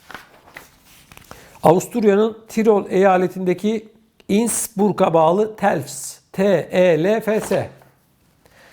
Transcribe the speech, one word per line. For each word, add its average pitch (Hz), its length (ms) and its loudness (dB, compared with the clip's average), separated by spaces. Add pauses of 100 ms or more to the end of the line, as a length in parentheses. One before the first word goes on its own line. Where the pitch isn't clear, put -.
(1600)
Avusturya'nın 208 760 2 (100)
Tirol 214 420 0
eyaletindeki 190 1000 0 (400)
Innsbruck'a 190 840 0
bağlı 180 420 2
Telfs, - 640 -6 (140)
T 190 120 -2 (260)
E 180 340 2
L 214 160 0
F 214 200 -2
S. 147 300 -4 (1040)